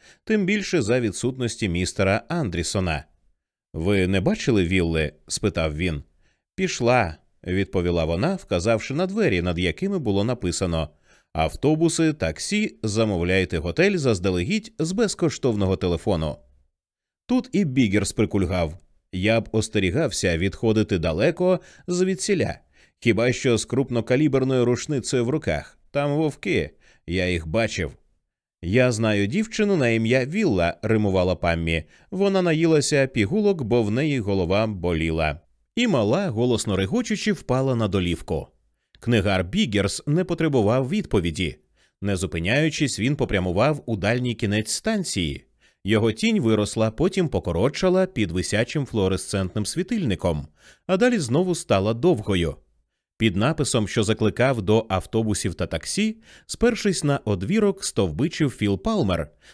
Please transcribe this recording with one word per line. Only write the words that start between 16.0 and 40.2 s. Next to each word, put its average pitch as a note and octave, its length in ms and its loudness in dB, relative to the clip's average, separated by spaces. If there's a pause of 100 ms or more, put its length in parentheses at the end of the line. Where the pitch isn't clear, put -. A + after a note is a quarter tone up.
Тут B3 260 0
і G3+ 120 2
Бігерс A2+ 480 2
прикульгав. F2+ 640 -2 (340)
«Я G#2+ 280 2
б G#2+ 120 -6
остерігався G#2 840 0
відходити G#2 600 0
далеко D3 600 0 (260)
звідсіля, F#3 720 0 (420)
хіба A#2+ 320 2
що A#2+ 260 2
з - 60 -4
крупнокаліберною C3 1000 2
рушницею B2 600 0
в A2+ 40 -2
руках. G2 500 -4 (120)
Там C#3+ 260 -2
вовки, D3 540 -2 (360)
я F2+ 220 0
їх E2 180 -2
бачив». F2+ 460 -2 (720)
«Я B2 300 2
знаю G#2 340 2
дівчину G3+ 500 0
на C3 120 2
ім'я A2+ 360 2
Вілла», B2+ 580 0
римувала F#2+ 540 2
Паммі. E2 480 0 (260)
«Вона G3 320 2
наїлася D#3 640 2
пігулок, E3 560 0
бо A#2 200 2
в G#2 80 0
неї C3+ 300 0
голова G2 460 0
боліла». D#2+ 760 -2 (360)
І A#3+ 100 2
мала, D3+ 420 2
голосно A2+ 480 0
регочучи, G3+ 560 -2
впала C3+ 420 -2
на A2+ 140 0
долівку. F2 600 -2 (520)
Книгар G2+ 440 0
Бігерс A#2 640 -2
не D#3+ 180 0